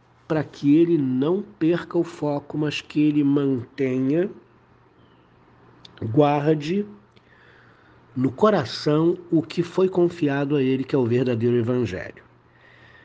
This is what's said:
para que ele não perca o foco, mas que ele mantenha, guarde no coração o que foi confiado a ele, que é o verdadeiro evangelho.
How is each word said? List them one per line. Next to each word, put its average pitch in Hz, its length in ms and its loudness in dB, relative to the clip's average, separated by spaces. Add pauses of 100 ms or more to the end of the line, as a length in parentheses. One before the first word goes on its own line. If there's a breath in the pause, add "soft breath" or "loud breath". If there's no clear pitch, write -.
(280)
para 156 160 -2
que 143 320 2
ele 170 220 4
não 139 420 0
perca 170 560 -4
o 165 80 2
foco, 147 540 -6
mas 151 240 -2
que - 180 -2
ele 151 240 4
mantenha, 139 1080 0 (1700)
guarde 147 840 0 (1300 soft breath)
no 127 160 -2
coração 165 840 0 (140)
o 160 100 2
que 165 220 -4
foi 180 260 0
confiado 147 680 0
a 139 60 2
ele, 131 220 0
que - 100 -4
é 143 40 2
o 127 80 2
verdadeiro 123 500 0
evangelho. 113 640 -4 (840 soft breath)